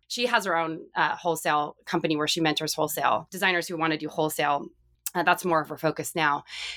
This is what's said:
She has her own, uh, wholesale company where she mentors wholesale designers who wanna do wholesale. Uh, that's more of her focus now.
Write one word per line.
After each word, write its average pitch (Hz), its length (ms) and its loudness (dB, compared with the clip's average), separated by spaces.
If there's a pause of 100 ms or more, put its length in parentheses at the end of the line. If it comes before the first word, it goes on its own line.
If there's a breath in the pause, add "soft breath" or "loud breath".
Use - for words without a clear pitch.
She 247 160 -2
has 233 180 2
her 180 140 0
own, 160 240 -2 (160)
uh, 156 180 2
wholesale 160 720 0
company 156 320 0
where 151 100 0
she 165 140 -2
mentors 156 320 0
wholesale 151 580 0
designers 180 380 0
who 170 80 -4
wanna 156 200 2
do 151 120 -8
wholesale. 151 560 0 (480)
Uh, 175 100 0
that's 175 220 2
more 165 160 4
of 147 80 -10
her 147 80 -10
focus 151 360 -2
now. 147 300 2 (320 loud breath)